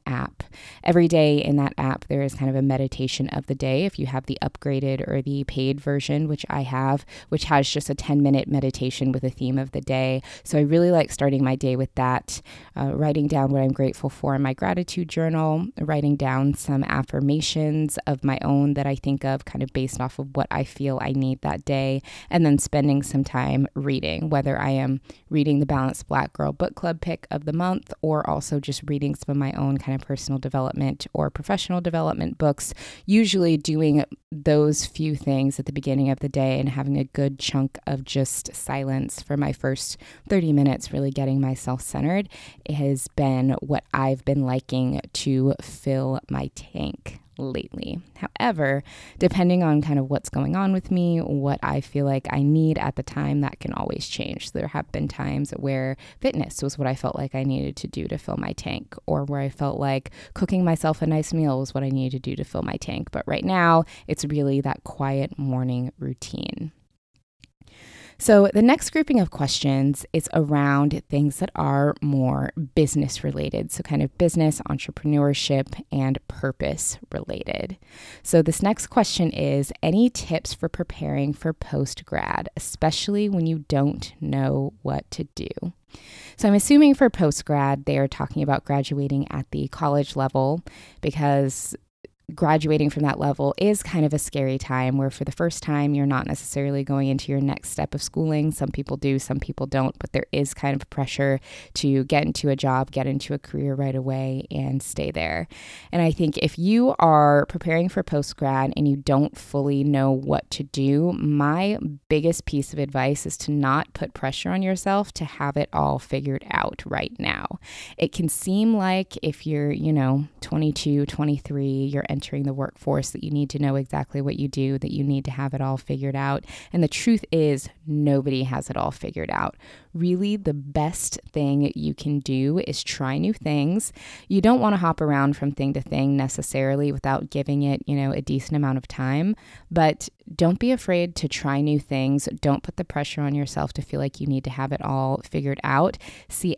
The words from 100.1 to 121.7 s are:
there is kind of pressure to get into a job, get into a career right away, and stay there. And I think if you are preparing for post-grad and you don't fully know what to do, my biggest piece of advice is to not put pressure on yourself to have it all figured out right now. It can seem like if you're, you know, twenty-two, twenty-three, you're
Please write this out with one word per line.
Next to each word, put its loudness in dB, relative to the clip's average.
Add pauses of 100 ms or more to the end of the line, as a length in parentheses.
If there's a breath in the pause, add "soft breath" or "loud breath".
there -2
is 0
kind -2
of -14
pressure 0 (340 loud breath)
to 2
get 2
into -2
a 4
job, 0
get -2
into -4
a -2
career -4
right -2
away, -4
and -2
stay -6
there. -4 (420 loud breath)
And 2
I 4
think 0
if -2
you 4
are 8
preparing 0
for -2
post-grad -2
and 2
you 4
don't 2
fully -2
know 4
what 0
to -6
do, 2
my 0 (300)
biggest 2
piece -2
of -8
advice 0
is -8
to -6
not 2
put -8
pressure -4
on 0
yourself 0
to -6
have -4
it 0
all 2
figured -4
out -2
right -6
now. -4 (400 loud breath)
It 0
can 0
seem 2
like 0
if -4
you're, 0
you 0
know, 2 (120)
twenty-two, 0
twenty-three, -2
you're -2